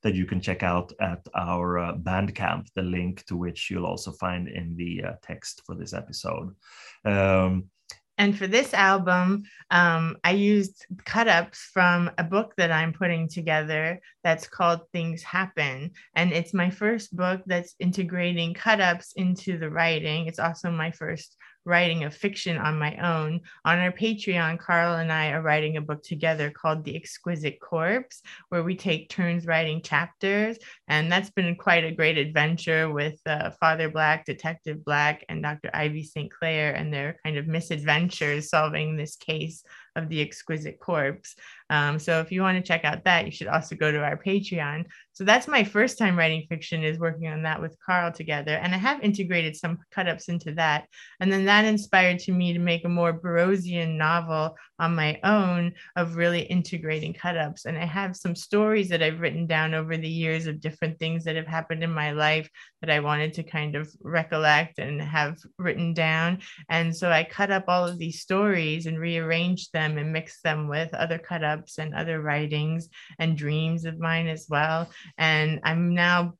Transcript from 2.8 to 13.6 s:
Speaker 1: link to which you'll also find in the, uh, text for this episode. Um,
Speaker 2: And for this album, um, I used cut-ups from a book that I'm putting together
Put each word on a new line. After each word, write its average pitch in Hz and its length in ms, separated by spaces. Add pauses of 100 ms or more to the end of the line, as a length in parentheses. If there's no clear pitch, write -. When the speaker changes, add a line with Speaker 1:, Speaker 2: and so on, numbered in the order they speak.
Speaker 1:
link 90 440
to 90 100
which 87 340
you'll 92 140
also 90 280
find 90 360
in 85 280
the, 87 280
uh, 87 80 (100)
text - 440
for 90 80
this 87 180
episode. - 640 (500)
Um, 95 680 (500)
Speaker 2:
And 202 160
for 196 100
this 233 280
album, 190 680 (260)
um, 165 520
I 175 100
used 202 520 (220)
cut-ups 202 680
from 175 460
a 175 40
book 196 360
that 170 120
I'm 160 220
putting 165 360
together 156 720 (240)